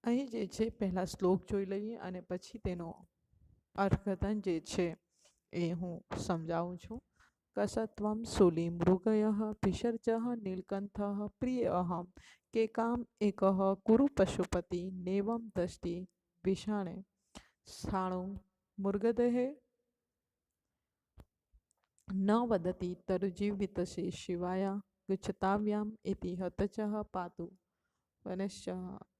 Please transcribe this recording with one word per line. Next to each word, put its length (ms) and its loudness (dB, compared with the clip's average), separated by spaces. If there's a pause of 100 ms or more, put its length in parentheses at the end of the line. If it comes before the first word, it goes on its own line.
અહીં 240 2
જે 200 -4
છે 220 0
પહેલા 360 0
શ્લોક 400 2
જોઈ 200 0
લઈએ 300 -6
અને 260 -10
પછી 380 -10
તેનો 480 -8 (680)
અર્થઘટન 640 2
જે 180 0
છે 380 -2 (560)
એ 180 0
હું 340 -6 (120)
સમજાવું 600 -2
છું. 240 -14 (540)
કસત્વમ 680 -2
શૂલિમૃગયઃ 1300 4 (100)
વિસર્જઃ 760 0
નીલકંઠઃ 880 -4 (120)
પ્રિય 260 0
અહં 480 -2 (400)
કેકામ 520 0 (160)
એકઃ 220 2 (420)
કુરુ 220 8
પશુપતિ 840 0
નેવમ 640 -2
દષ્ટિ 520 -2 (360)
વિષાણે 600 -2 (640)
સાણુ 720 -4 (400)
મૃગદેહે 840 2 (2500)
ન 180 2
વદતિ 640 0 (120)
તરુજીવિતસે 1000 -2
શિવાય 600 -2 (400)
ગુચ્છતાવ્યામ 960 0
ઇતિ 300 -4
હતચઃ 680 -2
પાતુ 540 -8 (680)
વનશ્ચ 440 -6 (500)